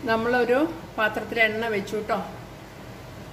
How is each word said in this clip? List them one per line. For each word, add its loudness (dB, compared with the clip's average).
നമ്മളൊരു 4
പാത്രത്തിൽ 0
എണ്ണ 0
വെച്ചു -2
കേട്ടോ. 0